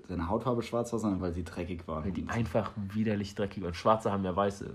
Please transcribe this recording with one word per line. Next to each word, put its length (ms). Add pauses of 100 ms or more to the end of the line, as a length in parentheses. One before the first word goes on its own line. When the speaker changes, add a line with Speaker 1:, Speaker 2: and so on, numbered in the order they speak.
Speaker 1:
seine 220
Hautfarbe 340
schwarz 300
war, 60
sondern 200
weil 140
sie 100
dreckig 420
waren. 200
Speaker 2:
Weil 80
die 80
Speaker 1:
Und 100
Speaker 2:
einfach 460
widerlich 580
dreckig 260
waren. 120
Schwarze 400
haben 100
ja 100
weiße 420